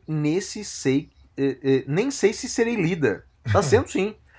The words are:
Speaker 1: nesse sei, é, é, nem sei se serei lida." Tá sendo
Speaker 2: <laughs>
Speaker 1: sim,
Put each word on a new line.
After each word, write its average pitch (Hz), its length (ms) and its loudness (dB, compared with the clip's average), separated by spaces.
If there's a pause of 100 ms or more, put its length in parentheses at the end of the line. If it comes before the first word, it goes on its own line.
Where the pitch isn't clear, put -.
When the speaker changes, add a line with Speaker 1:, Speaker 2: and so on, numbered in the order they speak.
Speaker 1:
nesse 156 560 -2
sei, 143 480 -2 (260)
é, 135 260 -2
é, 135 240 2
nem 196 220 0
sei 220 240 0
se - 160 -6
serei 233 260 0
lida." 156 480 0 (300)
Tá 190 80 6
sendo 202 240 4
Speaker 2:
<laughs> - 40 -18
Speaker 1:
sim, 208 260 -2 (240)